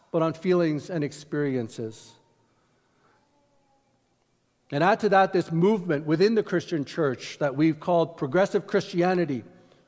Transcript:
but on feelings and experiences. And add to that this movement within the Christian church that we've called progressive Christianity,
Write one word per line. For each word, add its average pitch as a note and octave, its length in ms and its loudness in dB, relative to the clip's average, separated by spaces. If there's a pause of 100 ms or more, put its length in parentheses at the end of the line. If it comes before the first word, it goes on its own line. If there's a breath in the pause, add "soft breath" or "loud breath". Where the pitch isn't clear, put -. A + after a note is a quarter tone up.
(120)
but E3 120 0
on E3 100 0
feelings F3 560 0
and E3 140 -4
experiences. B2+ 1080 -6 (2500)
And C#3+ 120 0
add G#3 180 4
to G#3 80 0
that F#3+ 240 4
this E3+ 180 0
movement E3+ 540 2
within E3 300 2
the G#3+ 80 2
Christian D#3+ 420 -4
church - 540 -4
that C3+ 160 -2
we've D#3 240 2
called E3+ 380 0
progressive F3+ 480 0
Christianity, F3 800 0 (440 soft breath)